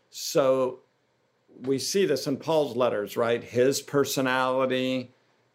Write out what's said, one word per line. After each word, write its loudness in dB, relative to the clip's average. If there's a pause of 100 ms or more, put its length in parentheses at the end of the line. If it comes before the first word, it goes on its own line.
(120)
So 0 (800)
we -2
see 0
this -2
in -2
Paul's 0
letters, 0
right? 0
His 2
personality, 0 (440)